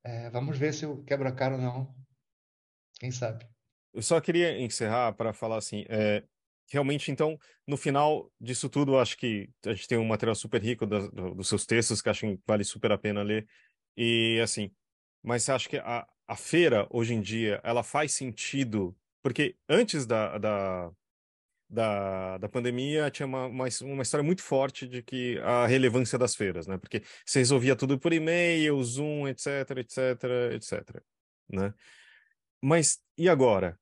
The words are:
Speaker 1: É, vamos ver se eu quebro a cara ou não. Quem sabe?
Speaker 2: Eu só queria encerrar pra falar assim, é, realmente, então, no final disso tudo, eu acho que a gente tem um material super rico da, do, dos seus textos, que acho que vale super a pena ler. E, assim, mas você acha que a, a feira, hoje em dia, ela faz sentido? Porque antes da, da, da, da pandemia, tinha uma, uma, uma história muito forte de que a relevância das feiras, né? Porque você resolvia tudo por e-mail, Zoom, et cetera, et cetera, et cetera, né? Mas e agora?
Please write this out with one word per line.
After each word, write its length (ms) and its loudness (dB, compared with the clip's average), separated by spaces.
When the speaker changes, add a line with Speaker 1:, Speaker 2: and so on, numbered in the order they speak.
Speaker 1:
É, 260 -10
vamos 280 -2
ver 160 2
se 100 -6
eu 200 -8
quebro 240 0
a 40 0
cara 240 0
ou 60 -4
não. 340 -4
Quem 120 -8
sabe? 360 -6
Speaker 2:
Eu 80 -8
só 180 4
queria 400 2
encerrar 540 0
pra 180 -2
falar 260 -4
assim, 300 -8
é, 360 2
realmente, 420 -2
então, 260 0
no 120 -2
final 640 2
disso 300 -6
tudo, 240 2
eu 60 8
acho 180 2
que 320 -4
a 80 -2
gente 140 -8
tem 100 2
um 80 2
material 300 2
super 260 -2
rico 240 -2
da, 220 0
do, 280 -8
dos 120 -6
seus 180 0
textos, 360 2
que 80 -2
acho 120 -2
que 240 -4
vale 180 2
super 280 -2
a 60 4
pena 240 -2
ler. 260 -2
E, 480 2
assim, 280 -4
mas 200 0
você 100 0
acha 160 -2
que 80 -4
a, 280 -6
a 80 -6
feira, 540 4
hoje 240 0
em 80 0
dia, 420 -2
ela 200 0
faz 300 -2
sentido? 840 -4
Porque 340 0
antes 360 2
da, 320 0
da, 540 -2
da, 640 -2
da 120 -8
pandemia, 600 -2
tinha 160 -6
uma, 220 -4
uma, 180 -4
uma 220 -6
história 200 0
muito 200 0
forte 440 0
de 140 -10
que 380 -4
a 260 4
relevância 520 4
das 180 2
feiras, 320 -4
né? 100 -6
Porque 260 -8
você 140 2
resolvia 360 4
tudo 220 0
por 160 0
e-mail, 680 2
Zoom, 440 -4
et 120 -6
cetera, 420 -4
et 100 -10
cetera, 600 0
et 100 -8
cetera, 400 -8
né? 240 -2
Mas 400 4
e 100 4
agora? 540 4